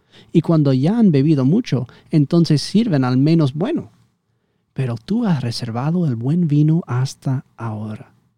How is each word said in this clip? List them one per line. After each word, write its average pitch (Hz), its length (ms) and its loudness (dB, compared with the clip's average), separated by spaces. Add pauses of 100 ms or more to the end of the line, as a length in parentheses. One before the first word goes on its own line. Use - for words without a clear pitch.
(320)
y 175 100 4
cuando 151 320 2
ya 151 240 0
han 214 140 4
bebido 139 340 2
mucho, 147 420 0 (220)
entonces 156 500 2
sirven 190 440 0
al 127 140 0
menos 147 360 2
bueno. 220 380 -6 (840)
Pero 123 220 -6
tú 226 320 -4
has 156 160 -2
reservado 123 640 -4
el 123 80 -2
buen 151 320 -2
vino 151 400 2
hasta 131 580 -6 (100)
ahora." 107 580 -12 (240)